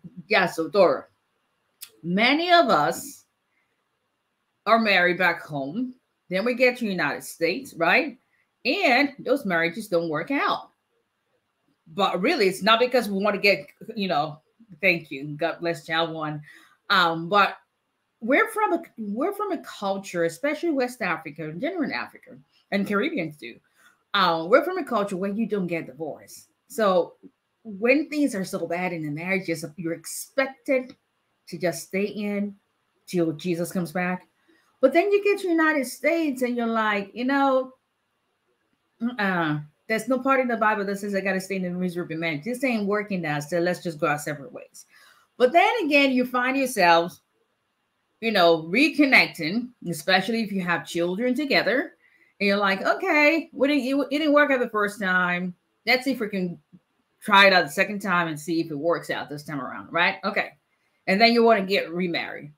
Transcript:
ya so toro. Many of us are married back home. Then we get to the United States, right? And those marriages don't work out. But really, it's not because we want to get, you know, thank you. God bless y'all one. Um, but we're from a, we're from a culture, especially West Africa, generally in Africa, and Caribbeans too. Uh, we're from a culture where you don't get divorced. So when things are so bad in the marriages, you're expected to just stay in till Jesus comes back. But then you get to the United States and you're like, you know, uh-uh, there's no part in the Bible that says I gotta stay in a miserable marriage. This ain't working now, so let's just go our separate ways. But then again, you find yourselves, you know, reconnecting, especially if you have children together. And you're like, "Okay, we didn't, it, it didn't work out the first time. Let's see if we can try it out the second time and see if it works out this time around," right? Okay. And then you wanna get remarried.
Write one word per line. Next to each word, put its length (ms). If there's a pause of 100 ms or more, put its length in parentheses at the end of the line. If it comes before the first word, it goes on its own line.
(280)
ya 180
so 240
toro. 360 (1000)
Many 480
of 180
us 560 (1400)
are 140
married 380
back 240
home. 520 (360)
Then 160
we 80
get 240
to 80
the 60
United 320
States, 520
right? 440 (460)
And 540
those 260
marriages 420
don't 220
work 200
out. 380 (1300)
But 280
really, 260
it's 140
not 180
because 300
we 140
want 120
to 60
get, 260 (280)
you 120
know, 340 (400)
thank 280
you. 280
God 240
bless 260
y'all 260
one. 280 (480)
Um, 400
but 280 (640)
we're 300
from 240
a, 80 (160)
we're 360
from 180
a 120
culture, 640
especially 460
West 300
Africa, 520
generally 340
in 60
Africa, 440 (340)
and 160
Caribbeans 500
too. 180 (580)
Uh, 360
we're 140
from 160
a 40
culture 320
where 160
you 140
don't 220
get 180
divorced. 640 (200)
So 460 (500)
when 460
things 240
are 120
so 200
bad 260
in 120
the 80
marriages, 520 (120)
you're 180
expected 1040 (520)
to 100
just 300
stay 180
in 500 (500)
till 280
Jesus 380
comes 200
back. 360 (540)
But 120
then 180
you 120
get 160
to 80
the 60
United 320
States 560
and 160
you're 100
like, 460
you 120
know, 480 (1300)
uh-uh, 580 (280)
there's 200
no 120
part 200
in 80
the 100
Bible 280
that 140
says 140
I 80
gotta 180
stay 180
in 80
a 40
miserable 480
marriage. 260
This 200
ain't 240
working 340
now, 180
so 200
let's 240
just 160
go 80
our 100
separate 340
ways. 340 (520)
But 140
then 200 (140)
again, 260
you 140
find 320
yourselves, 640 (1000)
you 120
know, 320
reconnecting, 1080 (180)
especially 540
if 100
you 100
have 260
children 480
together. 580 (460)
And 80
you're 100
like, 280
"Okay, 680
we 140
didn't, 160
it, 280
it 80
didn't 140
work 180
out 80
the 100
first 320
time. 540 (300)
Let's 180
see 80
if 80
we 80
can 320 (600)
try 280
it 60
out 120
the 60
second 280
time 280
and 120
see 200
if 100
it 60
works 340
out 200
this 140
time 180
around," 300
right? 320
Okay. 280 (560)
And 140
then 100
you 120
wanna 220
get 260
remarried. 680